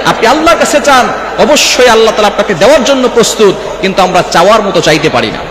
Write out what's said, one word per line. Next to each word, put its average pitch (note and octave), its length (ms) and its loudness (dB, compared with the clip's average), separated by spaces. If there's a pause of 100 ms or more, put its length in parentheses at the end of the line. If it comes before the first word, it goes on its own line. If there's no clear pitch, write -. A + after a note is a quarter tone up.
আপনি - 220 0
আল্লাহর D#4 300 2
কাছে D4 240 0
চান, C4 280 2 (300)
অবশ্যই B3 480 2
আল্লাহ A3 260 2
তাআলা G#3 140 0
আপনাকে G3+ 260 -2
দেওয়ার B3 300 2
জন্য B3+ 300 0
প্রস্তুত, G#3+ 420 2 (260)
কিন্তু F#3+ 200 -2
আমরা F3+ 300 0
চাওয়ার G3+ 320 2
মতো F3+ 180 -2
চাইতে D3+ 280 0
পারি A#2 180 -2
না। F2+ 120 -10 (120)